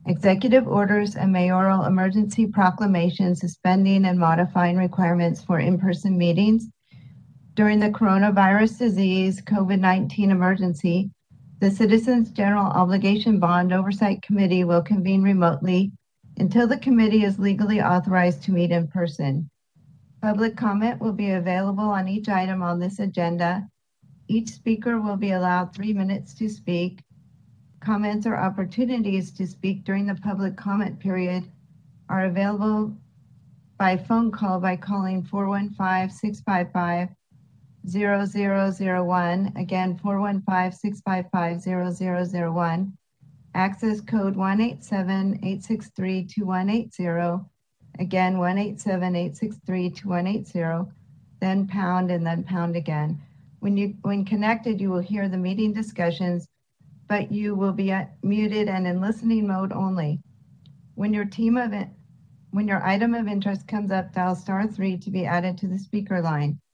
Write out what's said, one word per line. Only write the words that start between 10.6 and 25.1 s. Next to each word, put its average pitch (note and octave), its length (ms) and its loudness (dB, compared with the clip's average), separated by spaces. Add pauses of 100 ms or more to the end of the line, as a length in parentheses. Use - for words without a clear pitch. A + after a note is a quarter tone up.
the G3 120 4
Citizens A3+ 600 4
General G3+ 340 2
Obligation G3 760 4
Bond F3 320 4
Oversight G3 500 2
Committee F#3 440 2
will F3 160 4
convene F#3+ 420 2
remotely F#3 680 2 (460)
until A3+ 300 4
the B3+ 100 2
committee A3 460 4
is G3 160 0
legally G3+ 400 2
authorized F3+ 640 2
to - 80 0
meet F3 200 2
in E3+ 160 0
person. D3+ 640 -2 (720)
Public G#3+ 360 0
comment A3 420 0
will A3 140 -2
be G3+ 180 -2
available F#3+ 540 0
on F#3+ 220 0
each G#3 200 -4
item F#3 340 -2
on F3 180 -2
this F#3+ 200 -4
agenda. F3 680 -2 (600)
Each A3+ 220 -2
speaker A3+ 500 -4
will G#3 180 -4